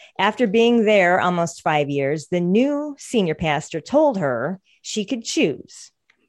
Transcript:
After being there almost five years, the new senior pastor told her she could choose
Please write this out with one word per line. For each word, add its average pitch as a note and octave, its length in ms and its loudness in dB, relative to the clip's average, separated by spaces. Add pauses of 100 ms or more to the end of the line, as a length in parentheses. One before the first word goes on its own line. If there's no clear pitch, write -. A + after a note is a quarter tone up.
(180)
After G#3 300 0
being A3+ 380 2
there F#3 340 4
almost E3+ 420 -2
five D3+ 280 0
years, C#3 380 -2
the F3+ 120 -2
new C#4 600 0
senior F#3 360 -2
pastor D#3 460 -4
told C#4+ 360 2
her C#3+ 420 -2 (220)
she G#3+ 240 -6
could A#3 180 -6
choose - 680 -4 (380)